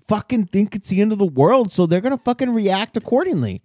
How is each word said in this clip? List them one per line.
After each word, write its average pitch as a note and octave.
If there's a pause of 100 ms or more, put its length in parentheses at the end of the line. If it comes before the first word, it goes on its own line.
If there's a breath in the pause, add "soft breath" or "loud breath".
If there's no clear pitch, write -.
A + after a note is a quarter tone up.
fucking G#3+
think G3+
it's G3+
the F#3
end G#3+
of G3+
the G3+
world, F3+
so F3+
they're E3+
gonna C4
fucking B3
react G#3
accordingly. G#3